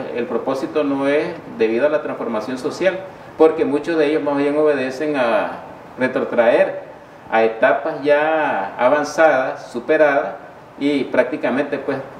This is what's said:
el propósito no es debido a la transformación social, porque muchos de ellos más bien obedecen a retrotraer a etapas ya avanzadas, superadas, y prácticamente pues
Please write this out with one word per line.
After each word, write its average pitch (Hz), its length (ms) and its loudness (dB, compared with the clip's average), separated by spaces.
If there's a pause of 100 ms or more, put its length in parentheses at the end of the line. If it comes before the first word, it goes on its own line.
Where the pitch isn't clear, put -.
(140)
el 120 100 -2
propósito 131 600 -4
no 139 240 0
es 156 200 0 (280)
debido 113 300 2
a - 20 6
la 151 140 0
transformación 113 560 -6
social, 180 400 -2 (400)
porque 160 260 6
muchos 147 320 -2
de 151 100 4
ellos 151 160 0
más 143 140 0
bien 143 200 2
obedecen 147 600 0
a 113 440 0 (380)
retrotraer 123 800 2 (500)
a 110 120 4
etapas 147 600 0
ya 147 760 2
avanzadas, 143 920 2
superadas, 147 640 2 (440)
y 143 260 0
prácticamente 143 760 -2
pues - 200 -4 (220)